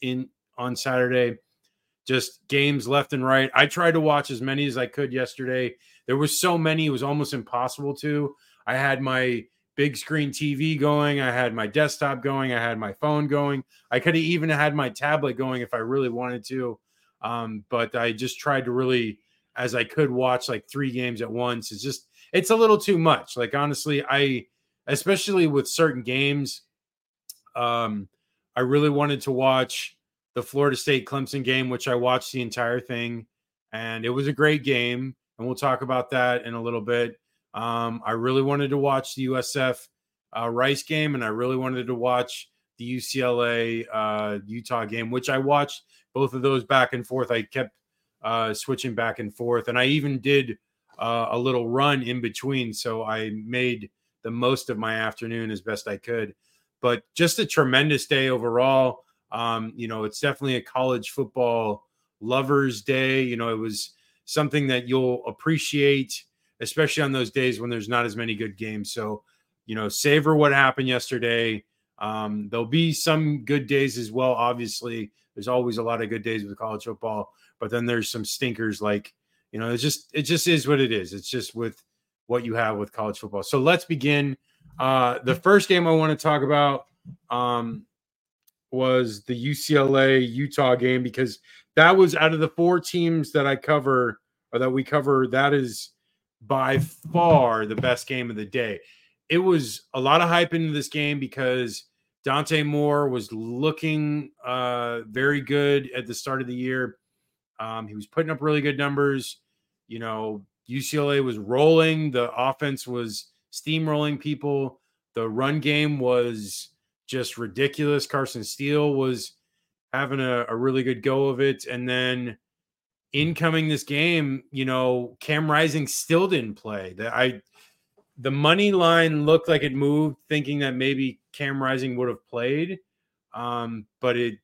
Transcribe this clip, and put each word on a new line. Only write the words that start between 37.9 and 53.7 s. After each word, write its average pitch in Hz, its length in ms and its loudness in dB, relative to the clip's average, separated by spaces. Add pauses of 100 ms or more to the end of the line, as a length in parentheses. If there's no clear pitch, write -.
I 110 60 -4
really 123 320 2
wanted 143 280 0
to 143 60 0
watch 139 380 0
the 135 80 -8
U 131 160 -2
S - 160 -4
F, 131 340 -2 (480)
uh, 117 140 -4
Rice 131 320 0
game, 151 320 -2
and 123 100 -4
I 110 40 -2
really 123 260 -2
wanted 127 320 -4
to 123 80 -4
watch 123 560 -2 (280)
the 120 80 -12
U 123 120 -6
C 131 240 -4
L 120 220 2
A, 117 480 -2
uh, 107 520 -2
Utah 113 400 -6
game, 113 240 -6
which 127 200 -4
I 135 100 2
watched 143 460 0 (280)
both 131 220 0
of 131 80 -6
those 131 220 2
back 131 300 2
and 120 120 -6
forth. 127 240 -2
I 113 120 0
kept, 123 280 -6 (540)
uh, 113 300 -2
switching 123 420 -6
back 113 240 -2
and 104 120 -8
forth, 120 360 -2
and 120 100 2
I 123 60 4
even 139 340 2
did, 127 400 2 (400)
uh, 117 320 -2
a 117 80 -2
little 120 300 0
run 135 340 2
in 123 180 -4
between, 120 520 -4
so 113 320 -6
I 110 260 -4
made 117 580 -4 (360)